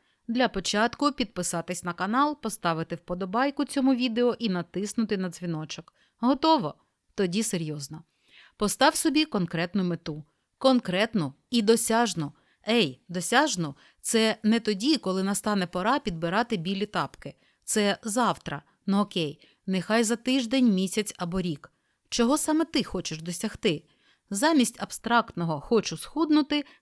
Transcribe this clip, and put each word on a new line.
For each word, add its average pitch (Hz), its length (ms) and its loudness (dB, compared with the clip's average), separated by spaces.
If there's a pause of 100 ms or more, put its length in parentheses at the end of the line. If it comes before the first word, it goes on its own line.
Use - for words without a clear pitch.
(280)
Для 233 200 0
початку 226 640 0
підписатись 180 720 -6
на 175 100 -6
канал, 269 480 -2
поставити 170 540 -4
вподобайку 202 720 -2
цьому 269 300 2
відео 240 440 0
і 233 100 -2
натиснути 196 680 -2
на 185 120 -2
дзвіночок. 165 640 -8 (260)
Готово? 269 560 2 (400)
Тоді 196 280 0
серйозно. 156 600 -6 (540)
Постав 262 380 2
собі 302 300 2
конкретну 180 580 -2
мету. 165 400 -4 (340)
Конкретну 202 760 0 (160)
і 240 120 2
досяжну. 220 720 2 (380)
Ей, 196 380 0
досяжну — 180 680 0 (260)
це 220 420 2
не 220 160 4
тоді, 226 380 0
коли 190 260 -2
настане 202 440 0
пора 208 320 -2
підбирати 190 580 -2
білі 190 280 -4
тапки. - 500 -8 (280)
Це 208 400 0
завтра. 196 580 -2 (240)
Ну 196 140 2
окей, 165 480 -4 (180)
нехай 190 380 0
за 226 120 0
тиждень, 254 580 2
місяць 190 440 -2
або 180 240 -4
рік. 170 300 -6 (380)
Чого 240 280 2
саме 311 280 2
ти 294 180 -2
хочеш 165 380 -6
досягти? 170 640 -2 (460)
Замість 262 520 2
абстрактного 170 800 -2
«хочу 196 360 0
схуднути» 294 680 0 (160)